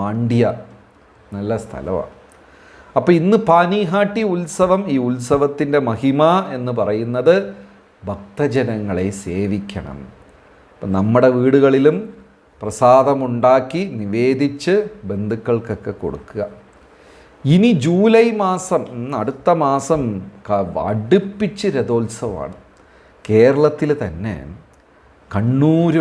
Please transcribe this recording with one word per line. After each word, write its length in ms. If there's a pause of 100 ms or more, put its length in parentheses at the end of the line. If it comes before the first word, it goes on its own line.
മാണ്ഡ്യ 440 (880)
നല്ല 240
സ്ഥലമാണ്. 560 (840)
അപ്പോൾ 160
ഇന്ന് 260 (120)
പാനിഹാട്ടി 720
ഉത്സവം, 600 (120)
ഈ 20 (120)
ഉത്സവത്തിൻ്റെ 720
മഹിമ 420 (340)
എന്ന് 160
പറയുന്നത് 600 (760)
ഭക്തജനങ്ങളെ 1000
സേവിക്കണം. 920 (680)
അപ്പം 220
നമ്മുടെ 360
വീടുകളിലും 680 (640)
പ്രസാദമുണ്ടാക്കി 1200 (160)
നിവേദിച്ച് 760 (300)
ബന്ധുക്കൾക്കൊക്കെ 880
കൊടുക്കുക. 500 (1000)
ഇനി 260 (140)
ജൂലൈ 420 (160)
മാസം, 400 (140)
ഉം, 240
അടുത്ത 300
മാസം 520 (460)
ക-, 280 (140)
അടുപ്പിച്ച് 800
രഥോത്സവമാണ്. 880 (680)
കേരളത്തിൽ 640 (120)
തന്നെ 340 (920)
കണ്ണൂർ 720